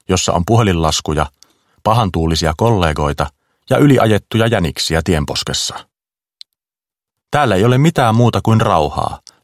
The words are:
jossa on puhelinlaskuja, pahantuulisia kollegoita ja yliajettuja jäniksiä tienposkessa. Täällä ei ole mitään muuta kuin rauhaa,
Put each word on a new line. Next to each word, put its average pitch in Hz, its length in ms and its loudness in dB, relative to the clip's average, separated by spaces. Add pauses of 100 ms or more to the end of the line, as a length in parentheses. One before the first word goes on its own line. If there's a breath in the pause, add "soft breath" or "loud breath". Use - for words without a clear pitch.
jossa - 240 -2
on 87 120 -2
puhelinlaskuja, 82 800 0 (580 soft breath)
pahantuulisia 82 760 0
kollegoita 78 680 0 (420)
ja 127 80 0
yliajettuja 113 680 2
jäniksiä 82 560 -2
tienposkessa. - 840 -6 (1400)
Täällä 139 240 2
ei 95 100 2
ole 123 120 4
mitään 135 380 2
muuta 117 280 2
kuin 110 180 2
rauhaa, 82 580 -2 (240 loud breath)